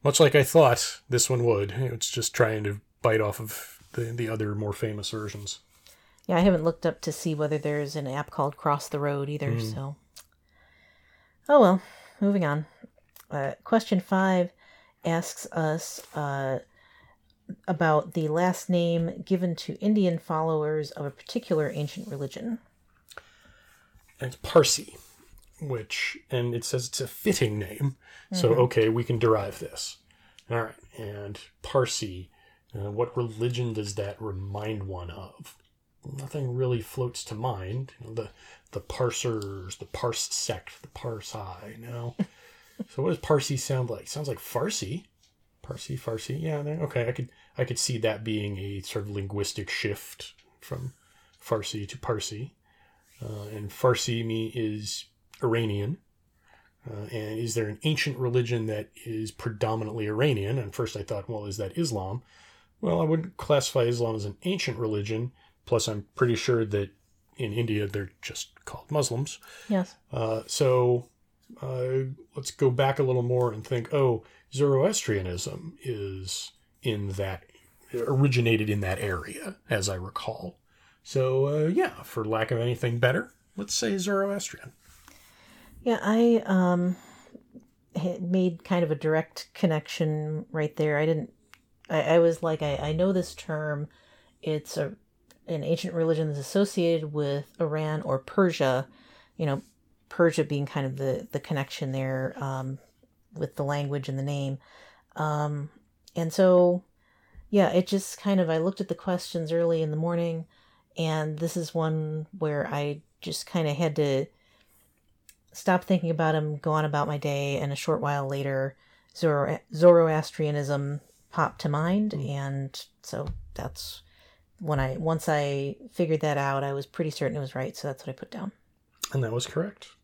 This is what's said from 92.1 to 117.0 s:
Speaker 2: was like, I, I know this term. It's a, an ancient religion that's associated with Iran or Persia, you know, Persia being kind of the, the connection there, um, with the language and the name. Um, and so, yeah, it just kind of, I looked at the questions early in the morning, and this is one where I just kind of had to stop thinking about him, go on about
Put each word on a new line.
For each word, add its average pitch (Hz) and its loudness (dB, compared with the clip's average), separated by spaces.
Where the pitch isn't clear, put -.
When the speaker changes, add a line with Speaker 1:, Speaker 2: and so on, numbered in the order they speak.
Speaker 2:
was 165 4
like, 156 0
I, 143 0
I 151 -4
know 180 2
this 180 0
term. 151 -6
It's 156 -4
a, 160 -2
an 156 -4
ancient 170 -2
religion 160 2
that's 143 -4
associated 170 2
with 143 0
Iran 156 0
or 135 0
Persia, 139 2
you 165 -2
know, 143 0
Persia 160 4
being 143 -2
kind 139 -4
of 131 -4
the, 135 -2
the 147 -2
connection 139 -4
there, 131 -2
um, 135 -6
with - -6
the 147 -4
language 143 -2
and 135 -4
the 135 -2
name. 139 -2
Um, 151 -2
and 160 -2
so, 180 6
yeah, 202 6
it 180 4
just - -2
kind 196 2
of, 170 4
I 160 2
looked 190 0
at 196 -2
the - -4
questions 175 -2
early 165 2
in 151 0
the 151 -2
morning, 170 0
and 156 0
this 165 -2
is 165 -4
one 156 0
where 147 0
I 147 -2
just - -8
kind 165 0
of 143 0
had 156 0
to 139 2
stop 180 2
thinking 170 2
about 160 2
him, 151 -2
go 156 -2
on 156 2
about 147 0